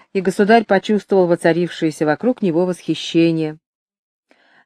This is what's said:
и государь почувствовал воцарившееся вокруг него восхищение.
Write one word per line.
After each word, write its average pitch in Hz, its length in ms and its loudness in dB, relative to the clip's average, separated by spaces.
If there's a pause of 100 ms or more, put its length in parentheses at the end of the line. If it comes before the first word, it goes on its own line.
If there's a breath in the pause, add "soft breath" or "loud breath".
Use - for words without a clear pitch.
(120 soft breath)
и 196 80 -4
государь 202 440 2
почувствовал 196 640 0
воцарившееся 165 760 -2
вокруг 175 380 -2
него 175 240 0
восхищение. 165 920 -2 (1080 soft breath)